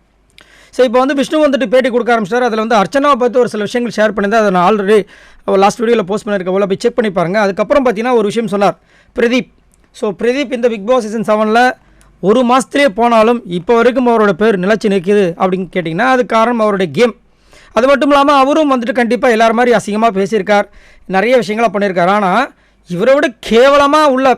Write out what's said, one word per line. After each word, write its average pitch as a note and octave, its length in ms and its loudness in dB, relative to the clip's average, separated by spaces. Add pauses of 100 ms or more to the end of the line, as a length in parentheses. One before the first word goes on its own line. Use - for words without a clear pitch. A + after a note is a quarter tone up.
(720)
So, B3+ 120 2
இப்போ B3 140 0
வந்து C#4 160 0
விஷ்ணு D4+ 320 0
வந்துட்டு C4 180 0
பேட்டி B3 240 0
கொடுக்க A3+ 300 0
ஆரம்பிச்சிட்டாரு. A3 220 -4
அதுல A3+ 240 -2
வந்து A#3 100 0
அர்ச்சனாவை C#4 360 0
பத்தி A#3+ 280 0
ஒரு A#3 100 0
சில G#3+ 140 -6
விஷயங்கள் G#3+ 420 -4
ஷேர் A3 60 0
பண்ணியிருந்தா, G3+ 220 -2
அதை G#3+ 180 2
நான் F#3 240 2
already G3+ 300 2 (400)
லாஸ்ட் G3 360 0
வீடியோல A3+ 180 0
போஸ்ட் G3+ 280 -6
பண்ணியிருக்கேன், G3 200 -4
உள்ள G3 180 0
போய் F#3 140 -4
செக் A#3 160 -2
பண்ணி A3 160 -2
பாருங்க. F3+ 280 -2
அதுக்கப்புறம் G#3+ 460 0
பார்த்தீங்கன்னா, A#3 280 -2
ஒரு A3+ 100 2
விஷயம் G#3 260 -4
சொன்னார் G3 300 0 (400)
பிரதீப். A#3 320 0 (400)
So, G#3+ 200 -6
பிரதீப் B3 400 -4
இந்த A#3+ 180 -2
Bigg G#3 160 -8
Boss B3+ 120 0
சீசன் A3 240 -6
செவனில் A3 500 0 (480)
ஒரு A3 260 2
மாசத்துலயே C4 400 0
போனாலும், A#3 600 2
இப்போ F3+ 300 -2
வரைக்கும் A#3+ 320 2
அவரோட A3 240 2
பேர் G#3 280 0
நிலைச்சு G#3 280 -2
நிக்குது G3 500 0
அப்படின்னு F#3 380 -2
கேட்டிங்கன்னா, F3+ 400 -2
அது B3 100 0
காரணம் A#3 340 0
அவருடைய G3 320 -2
கேம். G#3+ 240 0 (580)
அது A#3+ 140 2
மட்டும் C#4 220 2
இல்லாம, C#4+ 240 4
அவரும் C#4+ 420 2
வந்துட்டு A#3+ 160 -4
கண்டிப்பா A#3+ 360 0
எல்லார் A3+ 260 2
மாதிரி A#3+ 240 2
அசிங்கமா G#3 360 -2
பேசியிருக்கார், G3+ 520 -2 (400)
நிறைய G#3+ 320 0
விஷயங்கள G#3+ 360 -2
பண்ணியிருக்கார். F#3+ 340 0
ஆனா, G#3 420 0 (380)
இவரை G3 260 0
விட D4 200 0 (160)
கேவலமா C#4+ 560 4
உள்ள C4 320 2